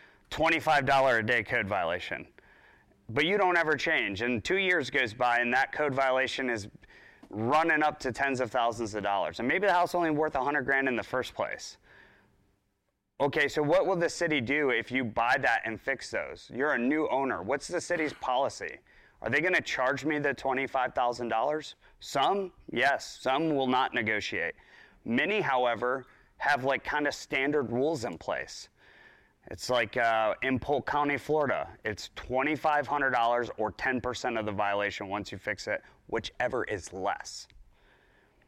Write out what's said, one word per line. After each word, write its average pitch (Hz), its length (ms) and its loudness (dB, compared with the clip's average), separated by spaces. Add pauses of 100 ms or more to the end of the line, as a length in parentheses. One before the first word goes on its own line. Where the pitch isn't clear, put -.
(300)
twenty-five 156 540 2
dollar 135 340 6
a 110 60 2
day 120 180 2
code 110 260 0
violation. 87 580 -2 (840)
But 127 160 0
you 196 140 2
don't 180 180 4
ever 156 200 4
change. 113 440 0
And 120 220 0
two 190 160 0
years 180 320 2
goes 123 240 0
by, 120 240 2
and 120 160 2
that 135 180 2
code 143 220 0
violation 131 560 2
is 107 180 -4 (600)
running 151 540 2
up 147 160 0
to 127 120 -2
tens 135 280 -2
of 117 100 -2
thousands 117 440 0
of 101 100 -4
dollars. 95 340 -2
And 117 80 -4
maybe 185 200 0
the 185 60 4
house 175 220 2
only 170 160 0
worth 156 240 0
a 131 80 0
hundred 143 240 -2
grand 135 220 2
in 123 80 0
the 104 80 0
first - 300 -4
place. - 440 -6 (1400)
Okay, 143 280 2
so 151 140 0
what 160 240 4
will 190 100 2
the 165 120 2
city 151 320 0
do 139 300 2
if 117 200 0
you 127 140 0
buy 120 360 2
that 120 240 2
and 113 160 -6
fix - 300 -6
those? 82 420 -6
You're 139 200 0
a 127 60 2
new 143 300 2
owner. 123 340 0
What's 127 260 -4
the 175 120 -4
city's 160 320 -2
policy? 120 640 -2 (440)
Are 113 80 -4
they 143 100 2
gonna 170 220 2
charge 131 420 0
me 151 140 0
the 143 160 0
twenty-five 131 600 -2
thousand 120 340 0
dollars? 139 480 -2 (240)
Some, 190 520 0 (180)
yes. 127 520 0
Some 143 340 2
will 135 100 0
not 127 280 2
negotiate. 104 600 -2 (520)
Many, 156 340 2
however, 127 640 0 (340)
have, 135 260 2
like, 135 200 0
kinda 147 260 0
standard 139 640 -2
rules 131 320 0
in 85 140 -8
place. - 500 -8 (840)
It's - 200 -8
like, 120 260 0
uh, 113 460 2
in 131 160 0
Polk 139 260 -2
County, 143 320 0
Florida, 127 500 0 (160)
it's 107 320 -8
twenty-five 143 720 0
hundred 139 260 0
dollars 120 440 2
or 107 160 -2
ten 127 300 -2
percent 123 340 -4
of 110 80 -2
the 107 80 -2
violation 101 560 -2
once 101 240 -6
you 98 60 -8
fix - 280 -8
it, 104 160 -2 (260)
whichever 113 560 -2
is 98 280 -6
less. - 560 -6 (1000)